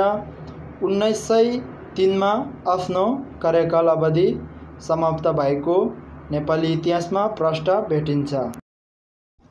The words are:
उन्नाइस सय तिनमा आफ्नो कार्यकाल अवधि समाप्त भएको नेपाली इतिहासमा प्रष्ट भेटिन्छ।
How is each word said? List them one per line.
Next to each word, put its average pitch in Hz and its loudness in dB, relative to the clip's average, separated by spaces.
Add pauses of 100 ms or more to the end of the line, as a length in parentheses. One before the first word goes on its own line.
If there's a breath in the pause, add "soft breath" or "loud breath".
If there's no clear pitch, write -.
(840 loud breath)
उन्नाइस 208 2
सय 226 4 (440)
तिनमा 196 2 (420)
आफ्नो 185 0 (380)
कार्यकाल 165 4
अवधि 160 4 (600 loud breath)
समाप्त 160 0 (120)
भएको 143 2 (560)
नेपाली 160 0
इतिहासमा 170 0 (140)
प्रष्ट 160 0 (200)
भेटिन्छ। 147 0 (1160)